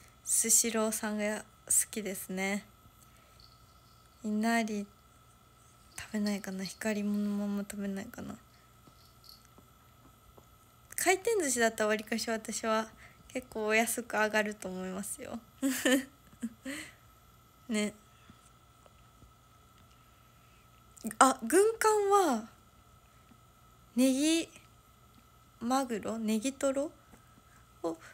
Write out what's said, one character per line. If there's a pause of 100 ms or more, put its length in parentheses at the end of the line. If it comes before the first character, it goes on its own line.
(240)
ス
シ
ロ
ー
さ
ん
が (220)
好 (180)
き
で
す
ね。 (1600)
い
な
り (1120)
食
べ
な
い
か
な。
光
り
物
も
あ
ん
ま
食
べ
な
い
か
な。 (2500)
回
転
寿
司
だ
っ
た
ら
わ
り
か
し
私
は (400)
結
構
お
安
く
上
が
る
と
思
い
ま
す
よ。 (200)
<laughs> (1600)
ね。 (3250)
あ、
軍
艦
は、 (1500)
ネ
ギ (1120)
マ
グ
ロ？
ネ
ギ
ト
ロ？ (880)
を (160)